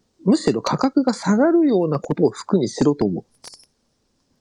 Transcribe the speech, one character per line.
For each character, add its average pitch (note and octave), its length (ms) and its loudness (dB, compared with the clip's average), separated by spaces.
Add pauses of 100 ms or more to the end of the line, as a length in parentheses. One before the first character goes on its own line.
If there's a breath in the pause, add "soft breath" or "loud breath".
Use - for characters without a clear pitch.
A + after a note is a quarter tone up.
(260)
む A3+ 120 4
し - 140 0
ろ A2+ 100 -2
価 - 160 -4
格 C4+ 260 0
が B3+ 100 -2
下 G#3 240 -2
が D4+ 140 2
る E4 160 4
よ G3 160 2
う D#3+ 60 -2
な C#3+ 100 -2
こ - 160 -6
と E3+ 80 0
を C#3 80 4
服 - 260 -4
に B2 100 0
し - 160 -4
ろ D3 120 2
と A#2 100 -2
思 F#2+ 180 -4 (1160)